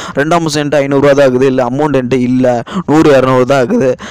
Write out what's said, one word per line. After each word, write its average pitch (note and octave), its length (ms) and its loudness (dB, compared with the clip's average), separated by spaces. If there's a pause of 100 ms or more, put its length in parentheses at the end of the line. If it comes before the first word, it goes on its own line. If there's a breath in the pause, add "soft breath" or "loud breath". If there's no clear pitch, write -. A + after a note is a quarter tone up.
(140 loud breath)
ரெண்டாம் D#3+ 280 -2
மாசம் D3 280 -4
என்கிட்ட D3+ 60 0
ஐந்நூறு C#3 320 0
ரூபா C#3 160 4
தான் C3 80 2
இருக்குது, B2 100 0
இல்ல C3 240 0
அமௌண்ட் C#3 280 -2
என்கிட்ட B2+ 200 -2
இல்ல, B2 500 0 (220 loud breath)
நூறு, D3 340 4
இரநூறு C3 260 2
தான் C3 200 0
இருக்குது." C#3 280 0 (180 loud breath)